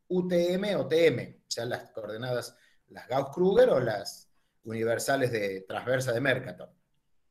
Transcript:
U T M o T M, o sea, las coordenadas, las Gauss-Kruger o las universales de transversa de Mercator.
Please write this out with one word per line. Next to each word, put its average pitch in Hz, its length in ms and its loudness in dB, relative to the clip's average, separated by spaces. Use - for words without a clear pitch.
U 180 200 0
T 175 260 2
M 196 220 0
o 143 120 -2
T 160 200 6
M, 113 340 0
o - 100 -18
sea, 117 140 -4
las 113 260 -8
coordenadas, 113 640 -6
las - 180 -18
Gauss-Kruger 180 640 4
o 147 100 4
las 107 500 -4
universales 113 680 0
de 98 360 -2
transversa 123 460 -2
de 120 80 -2
Mercator. 123 500 -2